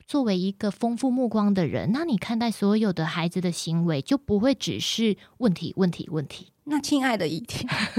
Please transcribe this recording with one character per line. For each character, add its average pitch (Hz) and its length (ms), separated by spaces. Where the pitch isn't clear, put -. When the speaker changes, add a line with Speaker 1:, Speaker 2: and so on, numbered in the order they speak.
Speaker 1:
作 285 160
为 202 160
一 190 140
个 202 180
丰 233 260
富 262 140
目 247 180
光 208 240
的 185 140
人， 120 260
那 294 120
你 294 120
看 226 220
待 226 140
所 202 240
有 214 160
的 170 120
孩 165 240
子 185 120
的 175 100
行 165 340
为， 156 160
就 262 160
不 208 220
会 262 160
只 - 240
是 220 380
问 233 140
题， 165 240
问 180 140
题， - 220
问 156 120
题。 - 280
Speaker 2:
那 294 180
亲 277 240
爱 247 120
的 185 100
怡 156 140
婷， - 280